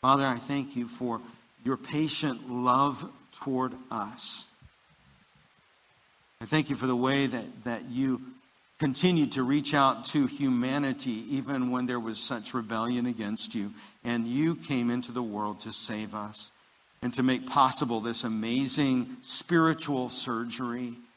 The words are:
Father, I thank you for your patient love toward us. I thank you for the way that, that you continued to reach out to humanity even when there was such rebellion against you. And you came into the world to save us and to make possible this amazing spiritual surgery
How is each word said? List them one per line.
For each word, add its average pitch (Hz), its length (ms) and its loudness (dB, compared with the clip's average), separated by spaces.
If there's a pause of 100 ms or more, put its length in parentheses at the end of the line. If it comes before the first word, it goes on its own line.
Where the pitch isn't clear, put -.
Father, 139 240 6
I 127 120 2
thank 139 400 -4
you 120 100 -2
for 117 320 -4 (460)
your 127 100 2
patient 147 760 -2
love 127 600 2 (220)
toward 127 420 -2 (180)
us. 110 560 -6 (1900)
I 117 40 -10
thank 156 240 2
you 139 60 0
for 127 120 -2
the 127 80 2
way 135 320 4
that, 113 380 -6
that 123 240 -6
you 127 320 0 (580)
continued 151 540 4
to 131 100 0
reach 143 300 2
out 135 320 4
to 143 200 2
humanity 127 1000 0 (100)
even 127 340 -2
when 123 160 0
there 123 140 -2
was 110 180 -6
such - 360 -6
rebellion 117 520 0
against 110 480 -4
you. 104 200 -2 (320)
And 117 200 0
you 147 300 2
came 123 340 0
into 123 220 -2
the 123 100 -4
world 104 400 -4
to 110 120 -10
save 107 420 -6
us 107 340 -8 (520)
and 123 120 -2
to 127 100 2
make 127 220 4
possible 127 540 4
this 113 240 -4
amazing 127 960 0
spiritual 151 880 2
surgery 120 840 -4 (220)